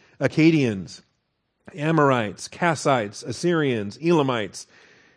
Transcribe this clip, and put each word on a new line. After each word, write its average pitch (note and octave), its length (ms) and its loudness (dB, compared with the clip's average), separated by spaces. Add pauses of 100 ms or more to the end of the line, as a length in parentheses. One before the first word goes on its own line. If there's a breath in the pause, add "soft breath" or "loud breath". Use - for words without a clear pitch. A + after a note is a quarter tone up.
(200 soft breath)
Akkadians, C3+ 840 2 (720)
Amorites, C#3 720 0
Kassites, C3+ 720 -2
Assyrians, C3 840 -2
Elamites. C3+ 600 0 (520 soft breath)